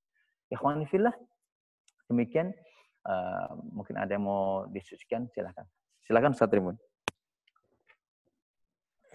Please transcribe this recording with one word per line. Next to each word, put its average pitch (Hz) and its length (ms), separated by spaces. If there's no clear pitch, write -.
Ikhwani 147 400
fillah, 208 240
demikian, 120 440
eh, 92 460
mungkin 101 320
ada 101 160
yang 101 80
mau 98 440
disucikan, 117 600
silakan. 92 360
Silakan 123 240
Ustaz 113 160
Rimun. 92 280